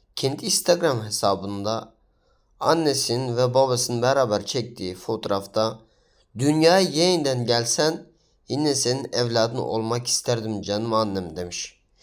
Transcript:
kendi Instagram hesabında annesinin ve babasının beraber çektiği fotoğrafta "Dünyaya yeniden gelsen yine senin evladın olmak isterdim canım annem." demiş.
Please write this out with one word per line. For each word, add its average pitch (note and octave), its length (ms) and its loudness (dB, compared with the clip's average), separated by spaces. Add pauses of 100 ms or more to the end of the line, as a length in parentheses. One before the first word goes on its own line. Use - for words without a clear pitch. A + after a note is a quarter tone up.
(160)
kendi C#3 280 -4
Instagram E3 600 0
hesabında G2+ 880 -4 (680)
annesinin C3 760 2
ve B2 180 2
babasının B2 480 2
beraber A#2+ 440 2
çektiği F#2+ 480 -6
fotoğrafta G#2+ 840 -2 (600)
"Dünyaya D#3 400 6 (100)
yeniden C#3+ 580 2
gelsen A#2+ 600 0 (420)
yine C#3+ 260 0
senin B2+ 380 -2
evladın A#2 460 0
olmak A2+ 480 -2
isterdim A2 560 -2
canım G#2 300 -4
annem." G2 440 -2
demiş. - 440 -10 (220)